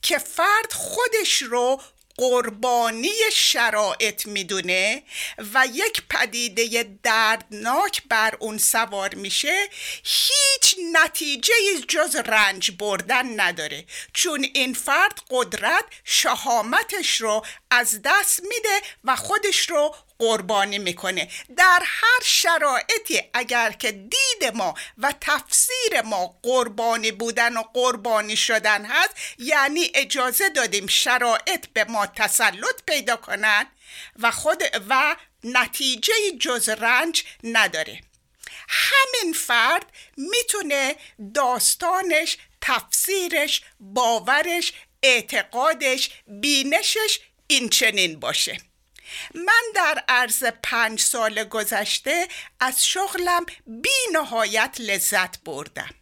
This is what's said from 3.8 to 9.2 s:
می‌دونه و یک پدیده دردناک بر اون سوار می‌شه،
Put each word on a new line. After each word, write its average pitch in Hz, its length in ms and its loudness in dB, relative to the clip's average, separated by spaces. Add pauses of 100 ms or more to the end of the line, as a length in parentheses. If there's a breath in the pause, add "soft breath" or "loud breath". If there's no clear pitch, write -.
می‌دونه 196 760 -2 (500 loud breath)
و 262 200 4
یک 427 360 -2
پدیده 233 760 -2 (200)
دردناک 226 1040 0
بر 220 300 2
اون 214 180 -6
سوار 202 580 0
می‌شه، 294 540 -2 (340 loud breath)